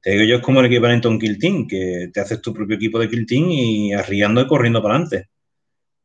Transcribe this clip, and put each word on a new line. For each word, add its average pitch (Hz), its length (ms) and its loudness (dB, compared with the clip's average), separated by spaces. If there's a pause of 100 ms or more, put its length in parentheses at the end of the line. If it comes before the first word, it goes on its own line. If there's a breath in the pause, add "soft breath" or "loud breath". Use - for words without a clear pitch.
te 95 100 -2
digo 101 140 4
yo, 120 120 4
es 123 40 -2
como 135 200 4
el 127 60 6
equivalente 120 400 2
a 113 40 4
un 107 80 0
Kill 104 200 -2
Team, 175 280 -2
que 92 460 -6
te 101 80 -4
haces 107 200 -6
tu 110 120 -10
propio 107 240 -6
equipo 113 220 -4
de 113 100 -2
Kill 113 180 -4
Team 156 240 0
y 110 420 -2
arriando 101 480 0
y 135 60 0
corriendo 117 340 2
para 104 140 0
adelante. - 340 -4 (760)